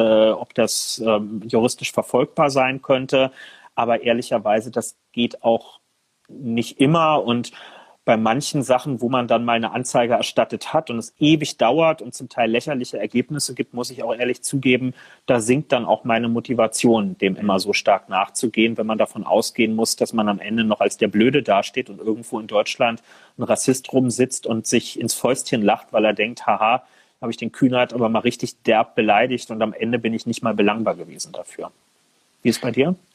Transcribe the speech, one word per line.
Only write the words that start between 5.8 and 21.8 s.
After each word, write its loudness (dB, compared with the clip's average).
nicht -4
immer 4
und -2
bei 4
manchen 0
Sachen, 0
wo -2
man 0
dann 2
mal 0
eine -2
Anzeige 0
erstattet -2
hat 0
und -4
es -10
ewig 2
dauert 2
und -14
zum -14
Teil 0
lächerliche -4
Ergebnisse -4
gibt, -6
muss -6
ich -12
auch -4
ehrlich -4
zugeben, 0
da 2
sinkt 2
dann 2
auch 0
meine 0
Motivation, 2
dem 0
immer 0
so -4
stark 0
nachzugehen, 0
wenn -4
man -2
davon -2
ausgehen 0
muss, 0
dass -2
man 0
am -2
Ende -2
noch 0
als 0
der 0
Blöde 2
dasteht 0